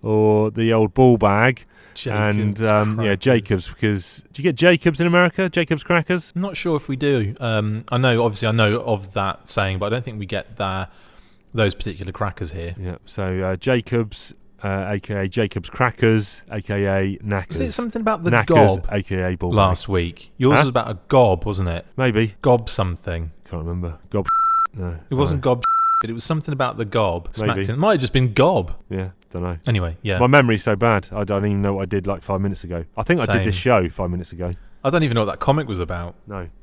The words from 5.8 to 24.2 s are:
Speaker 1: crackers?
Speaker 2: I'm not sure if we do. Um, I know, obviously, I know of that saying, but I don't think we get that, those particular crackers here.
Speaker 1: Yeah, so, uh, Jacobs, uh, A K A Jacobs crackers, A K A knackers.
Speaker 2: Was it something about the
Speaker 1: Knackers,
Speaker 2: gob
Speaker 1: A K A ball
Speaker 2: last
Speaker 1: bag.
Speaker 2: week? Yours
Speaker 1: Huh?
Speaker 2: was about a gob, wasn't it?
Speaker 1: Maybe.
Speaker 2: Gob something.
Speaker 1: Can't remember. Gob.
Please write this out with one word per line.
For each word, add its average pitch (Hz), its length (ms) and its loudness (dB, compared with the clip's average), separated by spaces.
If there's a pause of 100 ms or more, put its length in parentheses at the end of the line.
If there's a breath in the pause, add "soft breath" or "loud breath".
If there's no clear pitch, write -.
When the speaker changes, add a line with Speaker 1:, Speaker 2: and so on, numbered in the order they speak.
Speaker 1:
crackers? 175 520 -2
Speaker 2:
I'm 175 60 -4
not 190 160 -6
sure 165 200 -2
if - 100 -6
we 135 80 -4
do. 127 440 0
Um, 110 500 -2
I 123 80 0
know, 123 260 2
obviously, 113 240 0
I 110 40 2
know 110 300 2
of 98 320 -4
that 98 340 -4
saying, 95 320 -2
but 101 80 -2
I - 20 -2
don't 117 160 -4
think 113 140 -12
we 101 60 -6
get - 320 -8
that, 95 340 -4 (600 soft breath)
those 107 220 2
particular 92 360 -8
crackers 92 420 -8
here. 85 260 -10
Speaker 1:
Yeah, 90 160 -8 (100)
so, 92 380 -4
uh, 92 140 -2
Jacobs, 120 760 -4 (300)
uh, 98 260 -4
A 101 100 -2
K - 160 -8
A 98 120 -2
Jacobs 101 420 -4
crackers, 113 800 0
A 107 120 -8
K 101 260 -2
A 98 360 -2
knackers. 95 360 -4
Speaker 2:
Was 82 100 -2
it - 40 -4
something 226 280 -4
about 214 220 -2
the 139 80 2
Speaker 1:
Knackers, 120 240 4 (220)
Speaker 2:
gob 90 120 -6
Speaker 1:
A 101 140 -2
K 92 300 -2
A - 20 -2
ball 87 160 -4
Speaker 2:
last 92 360 2
Speaker 1:
bag. 98 60 -4
Speaker 2:
week? 87 440 -4
Yours 131 180 4
Speaker 1:
Huh? - 60 6
Speaker 2:
was 139 80 2
about 117 200 -2
a 107 80 -8 (120)
gob, 113 360 4
wasn't 95 240 -2
it? 85 160 -6 (120)
Speaker 1:
Maybe. 113 440 0
Speaker 2:
Gob 120 280 2
something. 85 600 -6 (180)
Speaker 1:
Can't 82 140 -8
remember. 85 340 -8 (120)
Gob. 101 180 -2 (460)